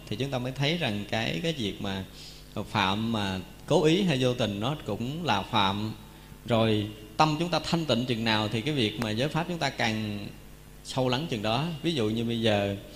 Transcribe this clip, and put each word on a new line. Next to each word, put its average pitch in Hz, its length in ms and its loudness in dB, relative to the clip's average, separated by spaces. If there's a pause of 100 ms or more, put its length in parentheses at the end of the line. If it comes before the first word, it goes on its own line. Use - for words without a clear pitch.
thì 110 80 -4
chúng 135 160 -2
ta 131 80 0
mới 127 120 -4
thấy 143 260 2
rằng 104 320 0
cái, 123 340 0
cái 165 100 0
việc 107 280 -4
mà 95 220 -2 (640)
phạm 107 420 2
mà 98 280 0 (260)
cố 156 180 4
ý 165 200 6
hay 156 180 4
vô 127 120 4
tình 104 260 0
nó 131 160 -2 (100)
cũng 123 400 -4
là 104 160 2
phạm. 104 520 2 (520)
Rồi 110 420 4 (300)
tâm 156 220 6
chúng 170 100 0
ta 160 100 0
thanh 165 260 0
tịnh 123 200 2
chừng 113 180 0
nào 107 240 2
thì 110 140 -2
cái 147 120 0
việc 110 260 2
mà 107 120 0
giới 123 180 0
pháp 156 180 -2
chúng 175 100 -6
ta 151 120 0
càng 107 580 -2 (560)
sâu 127 260 0
lắng 135 200 0
chừng 110 120 -2
đó. 113 240 2 (180)
Ví 170 100 0
dụ 110 160 2
như 113 140 0
bây 117 180 0
giờ 101 340 2 (200)